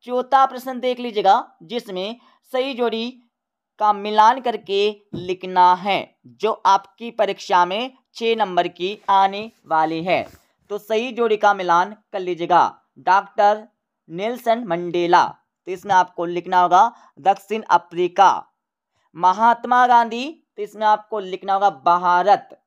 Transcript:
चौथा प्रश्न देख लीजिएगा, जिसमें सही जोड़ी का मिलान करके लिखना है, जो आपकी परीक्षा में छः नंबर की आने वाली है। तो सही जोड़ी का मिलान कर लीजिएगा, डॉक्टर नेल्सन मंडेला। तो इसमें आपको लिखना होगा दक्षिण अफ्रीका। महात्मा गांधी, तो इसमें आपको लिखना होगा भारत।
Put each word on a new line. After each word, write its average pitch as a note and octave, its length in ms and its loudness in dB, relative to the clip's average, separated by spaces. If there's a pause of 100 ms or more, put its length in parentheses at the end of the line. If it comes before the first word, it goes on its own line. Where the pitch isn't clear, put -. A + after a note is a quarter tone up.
चौथा B3+ 400 2
प्रश्न B3+ 340 -8
देख B3 200 -4
लीजिएगा, G#3 360 2 (260)
जिसमें G3 540 -8 (360)
सही C4 220 -4
जोड़ी A#3 480 -6 (580)
का G#3 120 2
मिलान G#3+ 480 2
करके G#3 560 -4 (180)
लिखना F3+ 600 2
है, F3+ 420 -6 (100)
जो F#3 260 -4 (140)
आपकी G3 440 -2
परीक्षा G3 540 -2
में A3 280 -6 (220)
छः A3+ 220 -2
नंबर F3+ 320 -2
की F3+ 300 -8 (100)
आने G3 420 0 (160)
वाली D#3+ 380 -2
है। E3 220 -2 (440)
तो G4+ 80 -8
सही A3+ 340 -6
जोड़ी A3 240 -2
का G#3 180 2
मिलान F#3 420 0 (160)
कर G3 80 -8
लीजिएगा, E3+ 580 0 (200)
डॉक्टर G3+ 680 0 (420)
नेल्सन A3+ 560 -4
मंडेला। F3 680 0 (320)
तो F3+ 60 -10
इसमें F#3+ 220 -6
आपको F3+ 320 0
लिखना F3 340 -2
होगा F3+ 320 4 (280)
दक्षिण G3 500 -2
अफ्रीका। F3 600 2 (880)
महात्मा A#3 680 2
गांधी, A#3+ 400 2 (300)
तो G#3 60 -10
इसमें G#3 240 -6
आपको G#3+ 340 -2
लिखना F#3 340 -6
होगा G3 160 2
भारत। F3 960 2